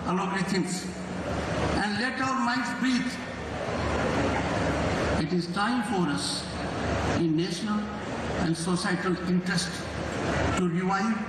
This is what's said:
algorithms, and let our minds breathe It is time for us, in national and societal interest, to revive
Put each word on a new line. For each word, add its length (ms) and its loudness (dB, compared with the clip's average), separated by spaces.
algorithms, 800 0
and 180 0
let 200 -2
our 240 2
minds 260 0
breathe 320 2
It 60 4
is 180 2
time 300 2
for 260 2
us, 340 -2
in 160 4
national 420 0
and 160 2
societal 600 0
interest, 420 2
to 120 2
revive 480 2